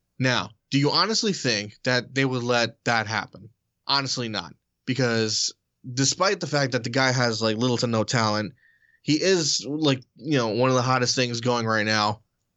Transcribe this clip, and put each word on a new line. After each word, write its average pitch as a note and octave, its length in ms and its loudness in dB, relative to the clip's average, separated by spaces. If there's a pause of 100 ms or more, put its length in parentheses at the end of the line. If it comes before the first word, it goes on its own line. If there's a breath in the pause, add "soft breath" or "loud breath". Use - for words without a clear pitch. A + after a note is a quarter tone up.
(180)
Now, A#2+ 320 0 (200)
do C#3 80 0
you C#3+ 120 2
honestly G#3 420 0
think G#2+ 520 -4
that B2+ 300 0
they C3+ 100 2
would B2+ 180 -2
let A#2+ 420 0
that A2+ 220 0
happen? G#2 420 -6 (380)
Honestly C3 420 -2
not. F#2+ 260 -8 (300)
Because A#2 680 0 (420)
despite F3+ 460 0
the F3 60 -6
fact C#3 260 0
that A#2+ 120 -2
the B2 60 -4
guy C3 220 2
has, A#2+ 300 0
like, A2 140 2
little B2 220 2
to - 80 0
no A2+ 180 0
talent, G#2+ 500 0 (480 soft breath)
he D3 120 0
is, E3 540 0
like, C#3+ 340 0 (140)
you C#3+ 200 -2
know, A#2+ 120 2
one A#2+ 220 2
of C3 40 4
the B2+ 80 2
hottest B2+ 320 2
things A#2+ 260 0
going A#2 260 0
right A2 200 0
now G#2+ 360 0 (340)